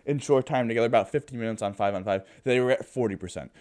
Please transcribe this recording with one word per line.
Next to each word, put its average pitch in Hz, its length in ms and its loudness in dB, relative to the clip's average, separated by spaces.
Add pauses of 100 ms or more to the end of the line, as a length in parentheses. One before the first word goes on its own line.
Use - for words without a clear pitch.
in 143 140 -2
short 131 280 2
time 127 220 0
together, 113 180 2
about 117 240 2
fifteen 139 300 -4
minutes 113 220 -4
on 101 120 -2
five 101 200 0
on 95 100 -6
five, 98 200 -2 (200)
they 127 160 2
were 127 120 2
at - 120 -2
forty 110 320 -2
percent. 85 340 -12 (100)